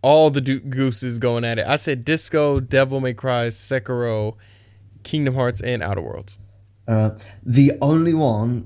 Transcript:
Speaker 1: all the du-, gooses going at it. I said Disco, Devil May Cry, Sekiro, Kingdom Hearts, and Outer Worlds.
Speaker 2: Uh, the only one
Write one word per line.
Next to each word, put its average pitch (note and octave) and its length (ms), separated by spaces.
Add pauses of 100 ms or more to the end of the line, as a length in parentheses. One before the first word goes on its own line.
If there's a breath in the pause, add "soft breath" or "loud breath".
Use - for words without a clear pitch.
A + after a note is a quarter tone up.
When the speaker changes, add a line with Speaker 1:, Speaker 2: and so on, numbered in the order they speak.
Speaker 1:
all D#3 280
the C#3 120
du-, C3+ 180
gooses B2+ 600
going A#2 260
at A2+ 140
it. - 80
I C#3 80
said C3+ 300
Disco, D3 540
Devil C3+ 400
May B2+ 140
Cry, A#2+ 340
Sekiro, A#2 880 (680 soft breath)
Kingdom C#3+ 320
Hearts, B2 260
and B2 220
Outer F#2+ 180
Worlds. - 360 (500)
Speaker 2:
Uh, A2 240 (340 loud breath)
the C#3 360
only E3 320
one A#2+ 520